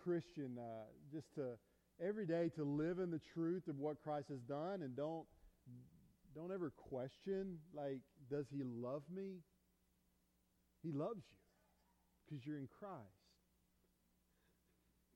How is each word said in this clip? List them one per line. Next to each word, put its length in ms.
Christian, 560
uh, 280
just 240
to 200
every 240
day 300
to 80
live 340
in 140
the 80
truth 360
of 100
what 240
Christ 280
has 100
done, 420
and 140
don't, 280
don't 160
ever 200
question, 880
like, 280
does 220
he 140
love 440
me? 280
He 80
loves 400
you 80
'cause 160
you're 140
in 80
Christ. 400